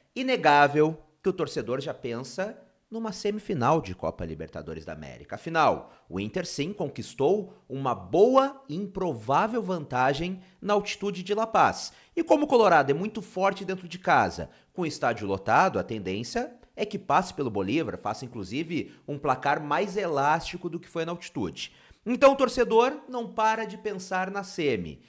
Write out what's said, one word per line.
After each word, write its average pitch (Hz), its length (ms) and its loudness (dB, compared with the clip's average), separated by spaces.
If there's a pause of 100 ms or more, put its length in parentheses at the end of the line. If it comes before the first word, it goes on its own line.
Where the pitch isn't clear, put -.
(160)
inegável 156 840 4 (240)
que 196 60 0
o 180 40 2
torcedor 135 480 -4
já 139 140 -8
pensa 135 680 -8 (280)
numa 220 200 -8
semifinal 175 720 0
de 92 120 -8
Copa 85 320 -6
Libertadores 80 580 -10
da 80 100 -12
América. 69 420 -16
Afinal, 151 580 2 (160)
o 87 100 -6
Inter 107 240 -4
sim 170 300 -4
conquistou 160 800 -2 (160)
uma 135 240 -2
boa 208 760 4
e 147 80 -8
improvável 180 840 -2
vantagem 160 800 0 (180)
na 196 140 -2
altitude 202 480 -2
de 190 140 -4
La 220 100 0
Paz. 165 480 2 (220)
E 330 80 0
como 302 220 4
o - 20 -2
Colorado 175 420 6
é 139 60 4
muito 208 260 -6
forte 190 420 -2
dentro 185 240 -8
de 165 120 -12
casa, 98 500 2 (240)
com - 80 -6
o 170 60 -2
estádio 117 400 -2
lotado, 113 500 2
a 90 60 0
tendência 110 680 -4 (240)
é - 80 -4
que 208 140 -6
passe 165 340 0
pelo 135 200 -4
Bolívar, 101 440 -2
faça 110 300 -6
inclusive 123 640 -8 (160)
um 143 120 -8
placar 143 440 0
mais 180 320 -2
elástico 160 720 0
do 165 120 -8
que - 100 -20
foi 165 160 -4
na 170 60 -6
altitude. 117 600 -8 (320)
Então 269 300 6
o - 20 -2
torcedor 247 720 2
não 247 200 -8
para 220 380 0
de 185 120 -12
pensar 185 540 -4
na 202 100 -6
semi, 117 680 -4